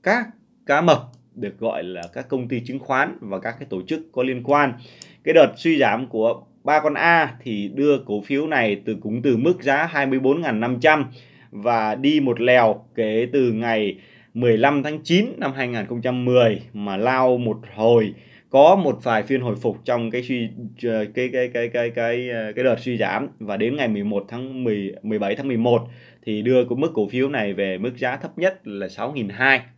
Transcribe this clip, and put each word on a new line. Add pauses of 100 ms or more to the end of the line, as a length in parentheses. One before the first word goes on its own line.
các (400)
cá
mập (360)
được
gọi
là (100)
các
công
ty
chứng
khoán
và
các
cái
tổ
chức (120)
có
liên
quan. (520)
Cái
đợt
suy
giảm
của (220)
ba
con
A
thì
đưa
cổ
phiếu
này
từ,
cũng
từ
mức
giá
hai
mươi
bốn
ngàn
năm
trăm (460)
và
đi
một
lèo (100)
kể
từ
ngày (360)
mười
lăm
tháng
chín (100)
năm
hai
nghìn
không
trăm
mười (120)
mà
lao
một (160)
hồi, (360)
có
một
vài
phiên
hồi
phục
trong
cái
suy, (680)
cái,
cái,
cái,
cái,
cái, (260)
cái
đợt
suy
giảm, (100)
và
đến
ngày
mười
một
tháng
mười, (100)
mười
bảy
tháng
mười
một (440)
thì
đưa
cái
mức
cổ
phiếu
này
về
mức
giá
thấp
nhất
là
sáu
nghìn
hai. (180)